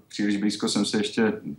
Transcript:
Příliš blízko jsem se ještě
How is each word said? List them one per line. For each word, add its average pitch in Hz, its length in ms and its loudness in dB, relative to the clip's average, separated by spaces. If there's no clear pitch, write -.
Příliš 104 300 0
blízko 104 320 0
jsem 101 160 2
se 113 120 -2
ještě 107 440 0